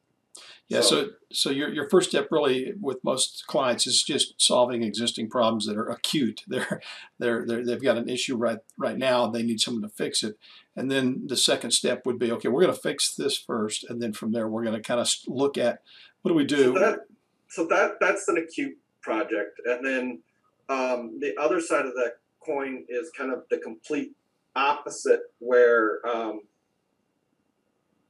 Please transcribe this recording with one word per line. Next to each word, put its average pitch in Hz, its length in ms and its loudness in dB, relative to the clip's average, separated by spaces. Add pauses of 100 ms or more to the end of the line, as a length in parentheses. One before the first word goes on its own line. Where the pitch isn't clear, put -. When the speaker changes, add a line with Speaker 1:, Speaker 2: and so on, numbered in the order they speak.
(680)
Speaker 1:
Yeah, 117 120 2
Speaker 2:
So - 80 4
Speaker 1:
so, 151 220 2 (200)
so - 180 -2
your, 143 200 -2
your 143 200 -4
first 175 200 6
step 143 220 0
really 131 480 2
with 131 240 -6
most - 440 -2
clients 127 400 2
is 123 160 4
just - 360 -2
solving 123 440 4
existing 110 460 -2
problems 113 360 2
that 107 100 -4
are 110 140 -4
acute. - 540 -2
<laughs> - 40 -20
They're, - 320 -4 (380)
they're, 120 280 0
they're, 117 200 -2
they've 117 160 -2
got 123 160 4
an 117 100 -4
issue 127 300 -2
right, 113 220 -2 (180)
right 123 200 -4
now, 123 300 2
they 117 140 -4
need 117 180 0
someone 117 220 -2
to 104 80 -10
fix - 340 -4
it. 107 140 -8 (380)
And 131 160 -4
then 131 340 0
the 123 100 -6
second 131 360 0
step - 340 0
would 117 140 -2
be, 117 120 0
"Okay, 113 160 -4
we're 127 140 2
gonna 175 120 6
fix - 400 -2
this 147 240 -2
first, - 520 -4
and 117 120 -8
then 113 120 -4
from 110 180 -6
there, 113 160 -2
we're 110 160 -4
gonna 113 160 -2
kinda 120 220 -2
s-, - 260 -2
look 139 300 0
at 120 240 0 (400)
what 190 80 0
do 170 60 4
we 147 100 4
do?" 131 300 4
Speaker 2:
So - 40 4
that, 208 200 4 (500)
so 170 160 -4
that, - 340 2
that's - 280 0
an 170 100 2
acute - 400 -4 (240)
project. - 640 -4
And 123 180 -2
then, 127 380 -2 (480)
um, 123 500 -2
the 139 200 -4
other 165 200 2
side 151 280 0
of 123 80 -10
that 120 220 -2 (280)
coin 135 420 -4
is 123 300 -6
kind 131 160 -4
of 120 160 -6
the - 80 2
complete - 580 -6 (400)
opposite, - 640 2 (180)
where, 120 680 6
um, 113 340 -4 (1700)